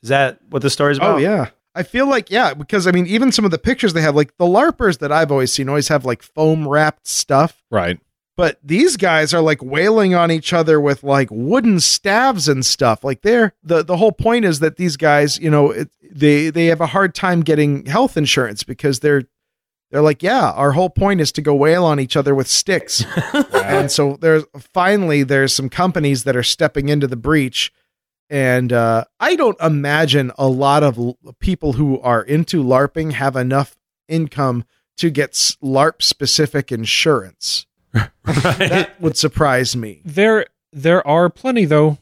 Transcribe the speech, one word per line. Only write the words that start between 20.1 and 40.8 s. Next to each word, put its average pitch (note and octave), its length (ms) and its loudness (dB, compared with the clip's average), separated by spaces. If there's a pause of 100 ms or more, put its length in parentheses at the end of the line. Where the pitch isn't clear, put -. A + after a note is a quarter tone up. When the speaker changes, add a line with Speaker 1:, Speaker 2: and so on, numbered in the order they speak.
Speaker 2:
"Yeah, F#3+ 300 0
our C3+ 220 0
whole F3 160 0
point F#3+ 320 0
is C#3+ 120 -2
to D3+ 80 -6
go C#3+ 140 0
wail D#3+ 300 2
on D3+ 160 0
each C3 160 -4
other C#3 180 2
with C3 140 -4
sticks." - 600 -2
Speaker 3:
<laughs> - 240 -6
Wow. C#4+ 200 0
Speaker 2:
And G4 380 0
so C#3+ 280 -2
there's, D#3 240 2 (300)
finally, F3+ 500 2
there's C3+ 320 0
some C3+ 140 -4
companies D3+ 560 -2
that C3 100 0
are B2 80 -2
stepping D3 460 -2
into D3 180 0
the B2+ 80 -6
breach C3+ 560 -2 (600)
and, B2+ 420 0
uh, A2+ 300 2 (160)
I D#4+ 160 0
don't B3+ 260 0
imagine C#3+ 800 0
a C#3 80 0
lot C#3 360 2
of B2+ 140 0
l-, A#2+ 200 -6 (220)
people D#3+ 340 -2
who C3+ 260 0
are A#2+ 240 0
into D3+ 400 -2
larping C#3 480 0
have C#3 240 -4
enough C3 420 -2 (300)
income C#3+ 560 -4 (340)
to E3+ 140 0
get C#3 200 -4
s-, - 300 -4
larp-specific C#3 1120 -2
insurance. A2+ 920 -4 (280)
Speaker 1:
<laughs> - 20 -4 (280)
Right. D#3 460 -2
Speaker 2:
That F3+ 320 -4
would D#3+ 160 -2
surprise C3 580 0
me. G#2 300 -10
Speaker 3:
There, G3+ 400 0 (260)
there E3 340 0